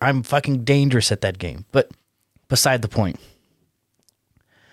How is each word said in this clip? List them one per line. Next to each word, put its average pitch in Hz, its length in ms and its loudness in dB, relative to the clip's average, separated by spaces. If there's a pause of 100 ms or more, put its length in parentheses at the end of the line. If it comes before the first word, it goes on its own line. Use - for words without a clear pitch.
I'm 131 220 0
fucking 139 400 -2
dangerous 139 480 2
at - 80 -4
that 95 180 -4
game. 87 320 -10
But 135 220 2 (560)
beside 131 340 0
the 110 60 -4
point. 101 320 -2 (1500)